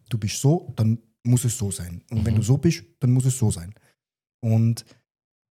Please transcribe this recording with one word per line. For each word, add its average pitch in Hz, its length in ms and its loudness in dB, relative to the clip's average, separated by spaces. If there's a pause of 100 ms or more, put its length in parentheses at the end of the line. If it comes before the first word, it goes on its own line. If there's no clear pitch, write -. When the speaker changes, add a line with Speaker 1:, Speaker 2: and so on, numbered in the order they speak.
(100)
Speaker 1:
Du 117 80 -2
bist 104 240 -6
so, 160 340 0
dann 113 220 0 (240)
muss 123 240 2
es 113 100 -2
so 101 140 -4
sein. 87 400 -12
Und 113 160 -2
wenn 107 80 2
Speaker 2:
Mhm. 107 60 2
Speaker 1:
du - 20 2
so 127 160 2
bist, 165 260 0 (160)
dann 123 120 2
muss 127 120 2
es 127 140 0
so 107 120 2
sein. 87 220 -8 (680)
Und 113 420 2 (680)